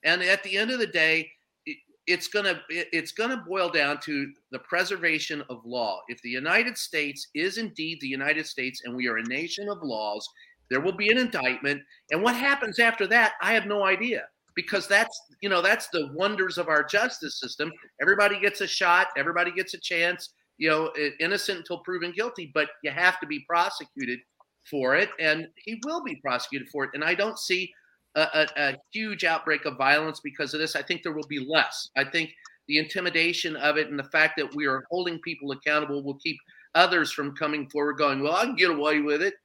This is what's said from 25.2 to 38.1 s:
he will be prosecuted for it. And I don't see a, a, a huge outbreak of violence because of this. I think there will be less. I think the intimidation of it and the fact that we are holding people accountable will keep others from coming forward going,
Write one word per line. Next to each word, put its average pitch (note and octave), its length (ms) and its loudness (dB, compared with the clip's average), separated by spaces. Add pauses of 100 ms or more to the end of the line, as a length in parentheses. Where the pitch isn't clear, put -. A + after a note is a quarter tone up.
he A3 280 -10
will D#4+ 200 -6
be G#3+ 120 -8
prosecuted B2+ 540 -4
for C#3 160 -4
it. C3 80 -10
And C#3+ 100 -6
I E3+ 120 2
don't G#3+ 220 -2
see F#3 340 -2 (440)
a, D3+ 60 4
a, D#3 340 2
a C#3 220 0 (160)
huge G#3+ 320 -4
outbreak D#3+ 400 2
of C#3 120 -4
violence D3 460 4
because C#3+ 300 -6
of D3+ 80 -2
this. D#3 140 -2
I D3 60 -2
think E3 220 -4
there E3+ 80 -4
will D3+ 160 -6
be C3+ 180 -6
less. - 520 0
I C#3 80 2
think D#3+ 260 -2 (380)
the D3 80 4
intimidation E3+ 800 0
of D3 200 2
it D#3 120 0
and D3 100 -6
the C#3 60 -6
fact D#3 320 2
that C#3 180 -4
we D3 120 0
are C3+ 220 0
holding F3 300 -2
people C#3+ 320 -8
accountable C#3+ 500 0
will C#3 140 -6
keep D#3 220 -6 (380)
others E3+ 360 6
from C#3 240 -4
coming D3 340 -2
forward D3 280 0
going, C#3 260 2